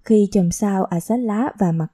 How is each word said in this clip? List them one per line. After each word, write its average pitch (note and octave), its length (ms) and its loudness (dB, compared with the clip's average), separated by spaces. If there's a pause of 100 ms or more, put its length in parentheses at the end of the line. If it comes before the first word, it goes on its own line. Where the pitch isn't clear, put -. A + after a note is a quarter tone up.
khi G#3 280 4
chòm F3 200 2
sao G3 340 -2
A F3 140 -4
Sát A3 180 -2
Lá A#3 420 -2
và F3+ 120 2
mặt E3 220 -2